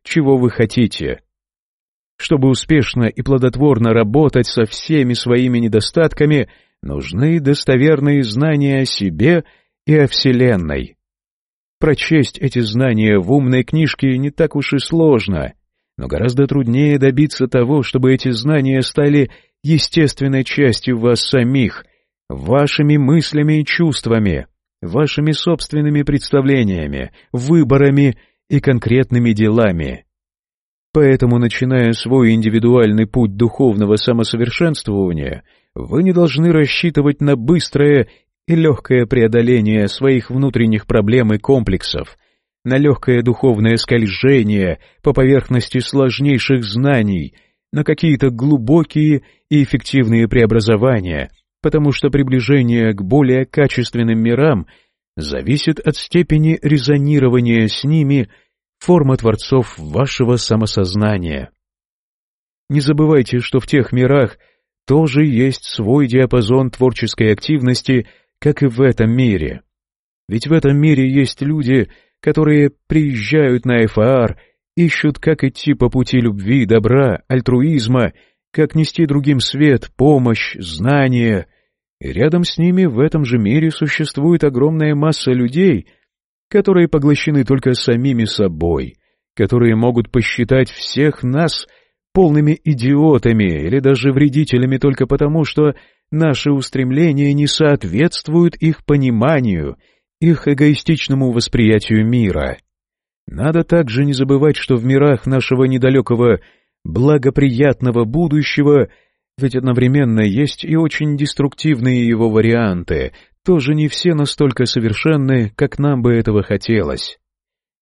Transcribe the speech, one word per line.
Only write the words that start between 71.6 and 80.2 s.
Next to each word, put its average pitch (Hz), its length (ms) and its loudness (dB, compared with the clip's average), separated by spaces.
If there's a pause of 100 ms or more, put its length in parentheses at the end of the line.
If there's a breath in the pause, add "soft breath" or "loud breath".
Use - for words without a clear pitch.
которые 151 500 2 (160)
приезжают 135 800 0
на 120 180 2
F - 160 -2
A 120 280 2
R, - 140 -8 (360 soft breath)
ищут, 151 420 0
как 160 240 -2
идти 139 320 -2
по 123 140 0
пути 127 300 0
любви, 113 460 0
добра, 113 600 2
альтруизма, 123 840 0 (400 soft breath)
как 156 240 -2
нести 156 300 0
другим 143 340 0
свет, 135 560 0
помощь, 127 600 2